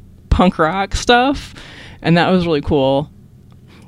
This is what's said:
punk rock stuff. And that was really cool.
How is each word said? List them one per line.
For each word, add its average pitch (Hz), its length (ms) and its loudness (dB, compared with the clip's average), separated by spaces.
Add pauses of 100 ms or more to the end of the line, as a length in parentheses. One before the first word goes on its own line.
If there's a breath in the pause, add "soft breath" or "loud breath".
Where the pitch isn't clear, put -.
(300)
punk - 280 2
rock 190 360 -2
stuff. 247 600 0 (460 loud breath)
And 165 160 2
that 165 140 2
was 180 160 0
really 151 160 -2
cool. 139 480 0 (760 loud breath)